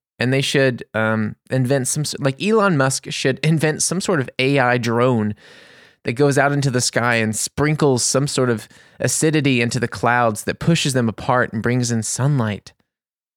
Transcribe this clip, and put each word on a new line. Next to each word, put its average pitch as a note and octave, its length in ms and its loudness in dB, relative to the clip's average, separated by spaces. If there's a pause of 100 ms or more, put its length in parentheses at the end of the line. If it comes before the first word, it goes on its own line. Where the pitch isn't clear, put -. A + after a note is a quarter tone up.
(180)
And B2 140 0
they C3+ 80 2
should, C3+ 440 0 (100)
um, A2 420 -2 (140)
invent C3 360 0
some D3+ 160 -4
s-, - 160 -8
like, C3+ 240 -4
Elon G3 360 2
Musk C3+ 320 -2
should C3+ 300 -2
invent D#3 420 0
some E3+ 180 -2
sort E3+ 200 0
of A#2+ 180 -4
A C#3 200 2
I B2 200 2
drone A#2 560 2 (720)
that B2+ 100 -4
goes C#3+ 240 2
out C#3+ 140 2
into C#3+ 180 0
the B2 100 0
sky A#2+ 360 0
and A2 200 0
sprinkles C#3+ 680 0
some C#3 240 0
sort B2+ 220 0
of A2+ 200 -2 (320)
acidity C#3 600 2
into A#2+ 180 -2
the A2+ 80 -2
clouds A#2 580 0
that - 160 -4
pushes D#3 340 0
them A#2+ 160 2
apart B2 420 -2
and A2 100 -6
brings A#2+ 280 -2
in A2+ 120 -2
sunlight. B2 680 -2 (640)